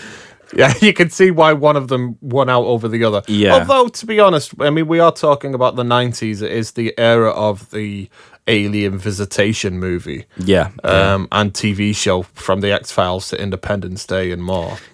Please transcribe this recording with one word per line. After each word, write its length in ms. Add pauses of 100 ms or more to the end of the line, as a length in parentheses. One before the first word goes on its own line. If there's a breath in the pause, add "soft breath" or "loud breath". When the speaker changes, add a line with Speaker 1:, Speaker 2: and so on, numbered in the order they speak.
(540 loud breath)
Speaker 1:
Yeah, 240
<laughs> 40
you 120
can 160
see 220
why 220
one 220
of 120
them 340
won 280
out 160
over 220
the 160
other. 240
Speaker 2:
Yeah. 260
Speaker 1:
Although, 340
to 180
be 140
honest, 400
I 100
mean, 180
we 120
are 120
talking 440
about 200
the 80
nineties. 600
It 80
is 220
the 260
era 320
of 400
the 380 (380 soft breath)
alien 520
visitation 800
movie. 460 (120)
Speaker 2:
Yeah, 320 (140)
yeah. 320
Speaker 1:
Um, 160
and 240
T 180
V 200
show 280
from 400
The 100
X-Files 580
to 120
Independence 640
Day 260
and 120
more. 340 (160 loud breath)